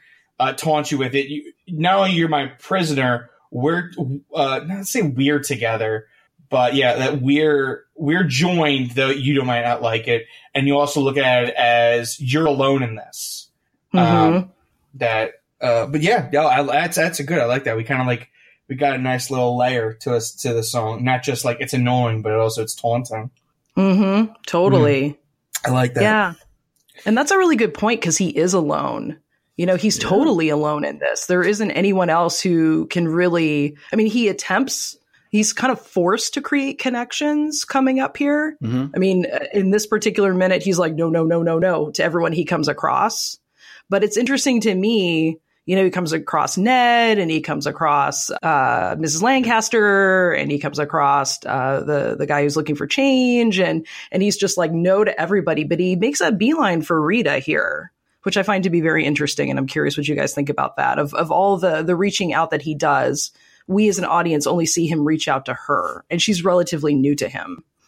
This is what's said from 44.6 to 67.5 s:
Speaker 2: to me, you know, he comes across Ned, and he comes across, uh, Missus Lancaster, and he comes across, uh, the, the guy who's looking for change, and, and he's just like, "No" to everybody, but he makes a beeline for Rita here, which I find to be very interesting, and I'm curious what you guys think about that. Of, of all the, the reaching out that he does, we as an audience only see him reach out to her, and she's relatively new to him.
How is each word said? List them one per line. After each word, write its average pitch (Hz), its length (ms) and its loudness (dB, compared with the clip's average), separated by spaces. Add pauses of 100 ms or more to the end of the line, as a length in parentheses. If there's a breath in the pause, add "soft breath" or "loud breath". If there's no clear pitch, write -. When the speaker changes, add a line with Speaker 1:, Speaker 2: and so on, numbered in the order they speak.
Speaker 2:
to 214 120 0
me, 175 640 0 (280)
you 180 100 0
know, 190 80 4
he 185 60 2
comes 180 240 -2
across 156 420 -2
Ned, 233 640 4
and 170 120 0
he 156 120 0
comes 151 240 -4
across, 147 640 0 (120)
uh, 127 560 2
Missus 156 240 -2
Lancaster, 208 1120 2
and 147 180 -2
he 143 80 0
comes 143 220 -6
across, 143 640 0
uh, 131 420 -2
the, 139 320 -2
the 151 80 -2
guy 147 160 0
who's 147 140 0
looking 151 200 -2
for 147 100 -6
change, 247 760 2
and, 165 260 0 (240 loud breath)
and 185 120 0
he's 202 160 0
just 196 180 0
like, 170 160 0
"No" 185 320 4
to 196 160 -2
everybody, 165 440 0
but 160 140 -2
he 185 180 0
makes 233 260 0
a 311 100 2
beeline 214 500 2
for 160 180 0
Rita 156 380 0
here, 147 540 -4 (320)
which 196 120 -2
I 196 60 0
find 190 220 0
to 185 60 2
be 170 100 2
very 160 240 2
interesting, 143 440 -2
and 135 120 -4
I'm 135 80 -2
curious 143 280 -2
what 143 120 -4
you 147 80 -2
guys 139 180 -2
think 143 140 -4
about 139 280 -4
that. 139 220 0
Of, 143 160 -4
of 160 160 -2
all 190 260 2
the, 165 260 0
the 170 120 0
reaching 190 400 -2
out 160 160 0
that 143 120 -2
he 156 120 -4
does, 139 560 0 (380 soft breath)
we 208 200 4
as 185 100 0
an 180 60 -4
audience 160 440 0
only 170 180 0
see 165 220 0
him 156 160 0
reach 156 240 0
out 135 180 -2
to 127 80 -4
her, - 560 -4
and 170 100 -2
she's 175 240 -2
relatively 175 520 0
new 139 200 2
to - 120 -4
him. - 340 -12 (260)